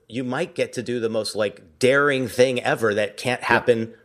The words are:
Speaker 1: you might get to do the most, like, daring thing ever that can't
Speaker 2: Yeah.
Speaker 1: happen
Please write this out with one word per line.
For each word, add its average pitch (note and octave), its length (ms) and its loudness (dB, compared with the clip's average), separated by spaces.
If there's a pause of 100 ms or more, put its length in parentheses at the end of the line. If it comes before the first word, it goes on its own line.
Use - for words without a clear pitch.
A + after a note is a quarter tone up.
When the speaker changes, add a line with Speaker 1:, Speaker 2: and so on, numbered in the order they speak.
Speaker 1:
you B2 140 -8
might C3 320 -6
get A#2+ 200 -4
to B2+ 80 -6
do B2 180 -4
the A2+ 80 -2
most, G#2+ 260 -4
like, G2+ 440 -4
daring C3+ 500 2
thing B2 320 2
ever A2+ 320 0
that G#2 240 -2
can't B2 240 -4
Speaker 2:
Yeah. - 60 -8
Speaker 1:
happen A2+ 480 2 (100)